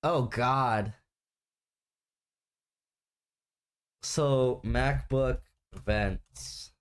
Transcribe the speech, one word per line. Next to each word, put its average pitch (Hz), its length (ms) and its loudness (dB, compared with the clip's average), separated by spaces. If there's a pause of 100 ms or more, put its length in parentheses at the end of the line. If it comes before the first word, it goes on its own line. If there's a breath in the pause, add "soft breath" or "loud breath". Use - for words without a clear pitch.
Oh, 151 200 2
God. 120 680 0 (3000)
So, 131 640 2
MacBook 131 760 0 (460)
vents. - 960 -4